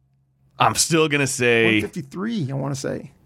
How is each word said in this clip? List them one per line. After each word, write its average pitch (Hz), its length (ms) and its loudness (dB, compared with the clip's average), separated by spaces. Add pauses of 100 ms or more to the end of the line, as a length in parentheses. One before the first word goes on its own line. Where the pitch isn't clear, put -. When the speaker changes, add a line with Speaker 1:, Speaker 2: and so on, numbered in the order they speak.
(580)
Speaker 1:
I'm 117 160 2
still 160 340 2
gonna 143 180 0
say 117 480 4
Speaker 2:
One 107 80 4
fifty-three, 170 680 -6
I 135 40 -8
wanna 139 200 -6
say. 135 380 -8 (140)